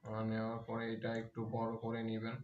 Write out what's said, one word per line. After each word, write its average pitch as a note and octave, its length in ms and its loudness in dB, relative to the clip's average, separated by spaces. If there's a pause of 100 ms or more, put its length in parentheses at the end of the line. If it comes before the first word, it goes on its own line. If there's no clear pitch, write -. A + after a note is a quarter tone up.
আহ, A2 200 0
নেওয়ার A2 340 2
পরে A2+ 360 -2
এটা A2+ 220 0
একটু A2+ 300 -2
বড় A2+ 320 0
করে A2+ 260 0
নিবেন A2+ 400 0